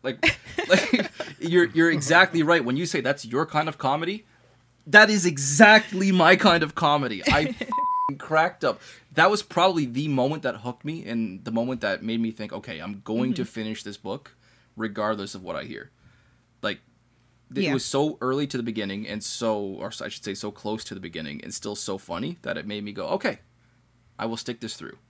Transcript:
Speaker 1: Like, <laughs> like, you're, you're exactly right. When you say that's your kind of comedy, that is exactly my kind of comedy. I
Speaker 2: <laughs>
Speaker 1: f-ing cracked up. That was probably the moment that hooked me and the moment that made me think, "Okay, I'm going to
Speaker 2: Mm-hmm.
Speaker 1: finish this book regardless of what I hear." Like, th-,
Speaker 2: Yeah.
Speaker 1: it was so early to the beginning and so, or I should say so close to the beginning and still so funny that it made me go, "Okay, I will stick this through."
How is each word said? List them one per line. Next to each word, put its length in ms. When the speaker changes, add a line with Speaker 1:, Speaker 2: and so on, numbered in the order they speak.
Speaker 1:
Like, 220
<laughs> 160
like, 420
you're, 260
you're 260
exactly 500
right. 220
When 140
you 80
say 160
that's 240
your 200
kind 220
of 100
comedy, 460
that 220
is 160
exactly 880
my 240
kind 260
of 140
comedy. 520
I 180
Speaker 2:
<laughs> 140
Speaker 1:
f-ing 600
cracked 440
up. 160
That 180
was 100
probably 460
the 220
moment 340
that 140
hooked 280
me 220
and 360
the 80
moment 300
that 220
made 180
me 80
think, 240
"Okay, 240
I'm 260
going 300
to 80
Speaker 2:
Mm-hmm. 80
Speaker 1:
finish 320
this 160
book 380
regardless 560
of 80
what 140
I 80
hear." 260
Like, 200
th-, 140
Speaker 2:
Yeah. 60
Speaker 1:
it 20
was 100
so 380
early 240
to 120
the 60
beginning 440
and 160
so, 360
or 280
I 80
should 140
say 120
so 160
close 320
to 100
the 60
beginning 440
and 80
still 240
so 220
funny 460
that 120
it 120
made 160
me 80
go, 160
"Okay, 320
I 80
will 100
stick 220
this 160
through." 220